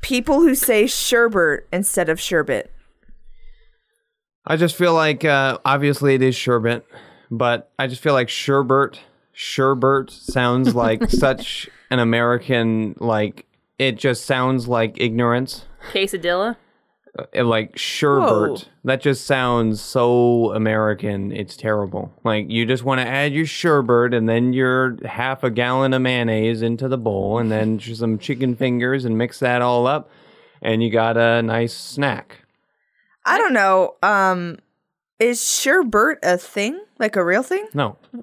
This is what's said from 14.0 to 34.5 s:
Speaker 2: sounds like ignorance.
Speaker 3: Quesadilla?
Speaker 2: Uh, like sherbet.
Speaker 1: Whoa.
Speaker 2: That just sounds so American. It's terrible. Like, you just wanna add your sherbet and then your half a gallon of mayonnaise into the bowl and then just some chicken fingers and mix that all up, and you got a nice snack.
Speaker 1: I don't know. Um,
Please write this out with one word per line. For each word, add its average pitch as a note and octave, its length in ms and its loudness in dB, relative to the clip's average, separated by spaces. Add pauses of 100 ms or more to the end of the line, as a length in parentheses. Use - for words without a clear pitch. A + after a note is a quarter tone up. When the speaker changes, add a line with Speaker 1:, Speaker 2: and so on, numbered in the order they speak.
Speaker 2:
sounds B2+ 420 -2
like A2+ 320 0
ignorance. A#2+ 680 -2 (260)
Speaker 3:
Quesadilla? F#3+ 640 -2 (800)
Speaker 2:
Uh, A#2+ 80 2
like A2+ 340 0
sherbet. C#3+ 520 2
Speaker 1:
Whoa. G#2+ 280 2 (280)
Speaker 2:
That C3 160 0
just C#3 260 -2
sounds A#2+ 540 0
so A#2+ 720 2
American. G#2+ 800 -2
It's G2+ 260 -10
terrible. G2+ 540 -4 (120)
Like, G#2+ 260 -2
you A2+ 160 0
just A#2+ 180 -2
wanna C3 200 -2
add C#3 300 -2
your D#3+ 120 -2
sherbet B2 720 2
and A2 120 0
then A#2+ 260 2
your B2+ 520 0
half C3 380 -4
a B2+ 80 0
gallon B2+ 420 0
of B2+ 80 0
mayonnaise A2+ 640 0
into A#2 240 -2
the C3 100 -2
bowl G#2 400 -2
and A2+ 140 -2
then A2 260 0
just A2 220 -12
some A2+ 180 -2
chicken B2 380 -4
fingers B2+ 500 -2
and A2+ 120 -2
mix A#2 220 -4
that B2 220 0
all B2 240 2
up, D3 240 -2 (520)
and A2 200 0
you A#2 80 0
got A2+ 280 0
a A#2 260 4
nice A2+ 300 -2
snack. - 720 -6 (800)
Speaker 1:
I - 120 2
don't F#4 160 0
know. F#3+ 480 2
Um, F#3 560 0 (600)